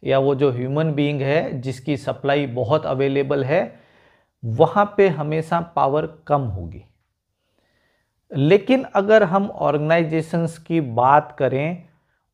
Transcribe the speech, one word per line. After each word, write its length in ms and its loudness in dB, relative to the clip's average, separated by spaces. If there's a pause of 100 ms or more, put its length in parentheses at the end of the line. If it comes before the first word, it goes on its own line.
या 140 2
वो 160 2
जो 180 2
ह्यूमन 400 -2
बीइंग 280 -2
है 400 -2
जिसकी 360 -6
सप्लाई 500 -2
बहुत 400 -2
अवेलेबल 580 -2
है, 360 -2 (640)
वहाँ 520 2
पे 120 6
हमेशा 520 -4
पावर 680 -2
कम 140 0
होगी। 440 -8 (1500)
लेकिन 460 2
अगर 400 4
हम 280 0
ऑर्गेनाइजेशंस 1080 -2
की 220 -2
बात 580 2
करें 500 -2 (460)